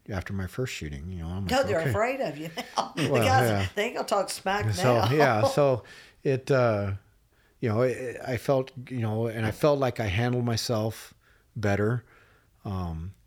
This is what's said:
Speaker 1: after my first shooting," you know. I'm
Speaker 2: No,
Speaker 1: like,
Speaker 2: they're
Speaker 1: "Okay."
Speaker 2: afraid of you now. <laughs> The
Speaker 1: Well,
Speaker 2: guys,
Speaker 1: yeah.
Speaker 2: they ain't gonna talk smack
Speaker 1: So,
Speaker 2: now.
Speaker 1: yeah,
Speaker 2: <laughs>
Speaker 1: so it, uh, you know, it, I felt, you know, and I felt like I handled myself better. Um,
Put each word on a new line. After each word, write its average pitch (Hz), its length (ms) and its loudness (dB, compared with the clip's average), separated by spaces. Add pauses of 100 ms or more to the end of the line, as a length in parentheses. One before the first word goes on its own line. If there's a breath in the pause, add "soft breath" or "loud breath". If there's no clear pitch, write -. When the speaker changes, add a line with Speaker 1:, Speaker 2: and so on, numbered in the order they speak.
Speaker 1:
after 95 240 -6
my 95 160 -6
first - 260 -6
shooting," 73 340 -10
you 92 140 -10
know. 82 60 -8
I'm 95 180 -6
Speaker 2:
No, 254 120 2
Speaker 1:
like, 269 100 2
Speaker 2:
they're 180 140 0
Speaker 1:
"Okay." 143 80 0
Speaker 2:
afraid 247 300 0
of 151 160 -4
you 160 140 -10 (260)
now. - 160 -4
<laughs> - 40 -14
The 151 140 0
Speaker 1:
Well, 123 140 4
Speaker 2:
guys, 117 240 6
Speaker 1:
yeah. 98 180 2 (100)
Speaker 2:
they 208 80 0
ain't 247 100 -4
gonna - 140 -6
talk 196 220 2
smack 196 440 -2
Speaker 1:
So, 123 240 4
Speaker 2:
now. 113 140 4
Speaker 1:
yeah, 135 360 6
Speaker 2:
<laughs> - 60 0
Speaker 1:
so 139 300 4 (400 loud breath)
it, 131 260 0
uh, 107 440 2 (680 soft breath)
you 127 80 0
know, 110 140 2
it, 120 340 -2 (100)
I 123 120 -4
felt, 131 320 0 (180)
you 127 120 -4
know, 113 260 0
and 113 180 -4
I 107 60 0
felt 147 280 2
like 127 220 -2
I 113 60 -2
handled 120 400 0
myself 113 680 -4 (440 soft breath)
better. 104 480 0 (600 soft breath)
Um, 92 480 -6 (140)